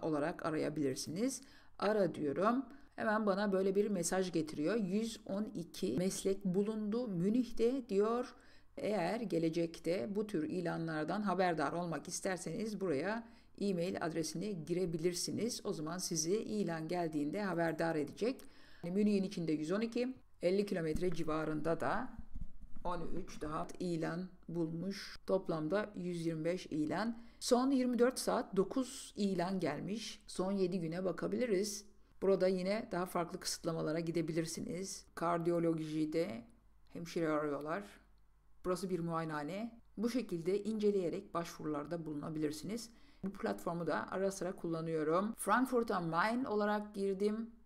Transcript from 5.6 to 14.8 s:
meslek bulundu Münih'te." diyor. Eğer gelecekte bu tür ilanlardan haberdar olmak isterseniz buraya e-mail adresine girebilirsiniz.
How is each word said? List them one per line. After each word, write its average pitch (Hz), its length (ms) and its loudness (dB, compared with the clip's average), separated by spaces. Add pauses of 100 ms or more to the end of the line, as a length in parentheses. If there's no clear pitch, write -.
meslek 190 480 0
bulundu 214 600 0
Münih'te." 226 840 2
diyor. 220 460 2 (420)
Eğer 196 420 0
gelecekte 170 960 0
bu 208 120 0
tür 156 160 0
ilanlardan 165 800 -2
haberdar 175 520 2
olmak 170 340 -2
isterseniz 185 760 -4
buraya 190 460 0 (320)
e-mail 185 460 0
adresine 165 460 -2
girebilirsiniz. 175 1120 0